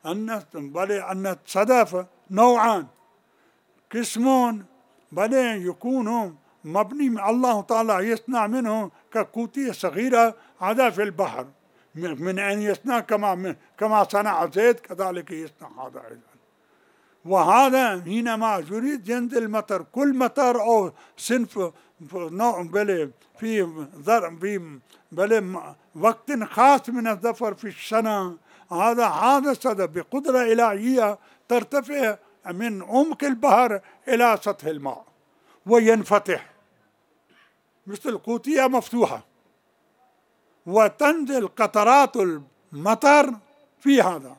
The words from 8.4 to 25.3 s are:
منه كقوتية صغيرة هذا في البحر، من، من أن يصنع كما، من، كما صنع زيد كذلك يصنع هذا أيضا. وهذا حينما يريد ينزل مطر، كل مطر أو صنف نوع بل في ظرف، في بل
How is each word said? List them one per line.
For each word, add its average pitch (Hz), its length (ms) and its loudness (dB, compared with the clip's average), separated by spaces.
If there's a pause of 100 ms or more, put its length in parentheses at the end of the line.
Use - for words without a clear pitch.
منه 220 440 -4 (200)
كقوتية 233 600 -4
صغيرة 226 640 2 (240)
هذا 220 300 2
في 190 140 -2
البحر، 160 440 -4 (480)
من، 156 260 -8
من 185 180 -4
أن 202 220 -2
يصنع 220 380 -2
كما، 208 360 -2
من، 185 200 -8 (220)
كما 214 260 2
صنع 196 420 0
زيد 220 340 2
كذلك 180 520 -8
يصنع 151 560 -14
هذا 127 200 -18
أيضا. 120 220 -20 (960)
وهذا 202 760 4
حينما 220 720 -4
يريد 226 380 -6
ينزل 240 420 -4
مطر، 208 300 -4 (100)
كل 277 240 0
مطر 247 460 0
أو 208 300 4 (260)
صنف 220 540 -2 (420)
نوع 185 480 -2
بل 175 500 -2 (280)
في 220 240 -2 (320)
ظرف، 170 440 -2
في 170 400 -8 (320)
بل 208 300 2